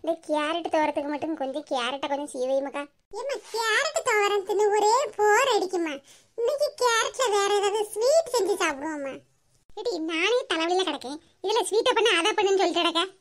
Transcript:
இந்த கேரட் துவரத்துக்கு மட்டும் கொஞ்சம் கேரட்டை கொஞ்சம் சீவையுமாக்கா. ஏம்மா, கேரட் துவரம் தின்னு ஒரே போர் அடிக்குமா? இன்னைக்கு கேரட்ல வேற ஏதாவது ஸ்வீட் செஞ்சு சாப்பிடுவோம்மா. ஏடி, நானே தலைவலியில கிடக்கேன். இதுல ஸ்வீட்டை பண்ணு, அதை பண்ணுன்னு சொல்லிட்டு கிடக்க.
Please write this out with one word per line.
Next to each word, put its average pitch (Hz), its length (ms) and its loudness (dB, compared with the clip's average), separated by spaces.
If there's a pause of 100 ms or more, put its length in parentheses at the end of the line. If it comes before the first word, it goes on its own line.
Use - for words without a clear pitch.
இந்த 320 120 -2 (120)
கேரட் 311 460 -2
துவரத்துக்கு 302 380 0
மட்டும் 302 300 -4
கொஞ்சம் 269 300 -6
கேரட்டை 262 380 -2
கொஞ்சம் 285 240 -4
சீவையுமாக்கா. 269 500 -2 (300)
ஏம்மா, 508 240 -6 (160)
கேரட் 453 560 0
துவரம் 415 400 0
தின்னு 415 180 2 (100)
ஒரே 427 180 4 (220)
போர் 427 380 4
அடிக்குமா? 349 400 -2 (440)
இன்னைக்கு 554 300 0 (100)
கேரட்ல 494 520 2
வேற 403 240 2
ஏதாவது 403 260 2 (120)
ஸ்வீட் 523 400 2
செஞ்சு 392 220 2
சாப்பிடுவோம்மா. 294 580 -4 (640)
ஏடி, 440 240 -6
நானே 339 400 0 (100)
தலைவலியில 359 380 0
கிடக்கேன். 285 340 -8 (220)
இதுல 427 200 2
ஸ்வீட்டை - 320 2
பண்ணு, 440 240 4
அதை 339 120 2
பண்ணுன்னு 392 300 2
சொல்லிட்டு 349 220 0
கிடக்க. 339 200 0 (180)